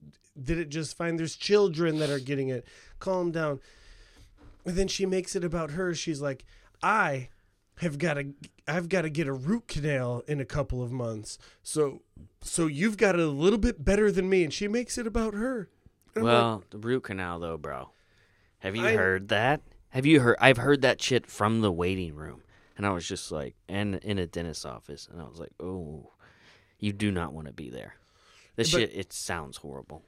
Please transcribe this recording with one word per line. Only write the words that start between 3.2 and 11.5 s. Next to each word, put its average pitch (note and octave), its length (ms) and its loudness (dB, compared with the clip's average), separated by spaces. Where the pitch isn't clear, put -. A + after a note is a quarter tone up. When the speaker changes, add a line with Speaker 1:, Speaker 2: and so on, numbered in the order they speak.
Speaker 1:
down." D#3 280 -2
And F3+ 120 -6
then G3 120 2
she F#3+ 180 -2
makes F#3 280 -2
it F#3+ 100 -2
about D#3+ 280 -4
her. F3 220 -2
She's D#3 260 -4
like, C#3 240 -4
"I E3 460 2
have D3+ 200 -2
gotta, C#3+ 300 -2
I've E3+ 200 -2
gotta D#3+ 220 0
get D3+ 160 -2
a C#3 60 -2
root D3+ 340 -2
canal B2+ 600 -2
in D3 120 -2
a C3+ 40 -4
couple B2+ 380 -2
of A#2+ 100 -6
months. A2+ 440 -6